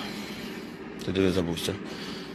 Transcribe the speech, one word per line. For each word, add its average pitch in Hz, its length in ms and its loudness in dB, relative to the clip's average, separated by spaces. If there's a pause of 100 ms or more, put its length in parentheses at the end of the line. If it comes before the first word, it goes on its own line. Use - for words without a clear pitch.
(1080)
Ти 98 60 2
диви, 92 200 8
забувся. 85 400 2 (640)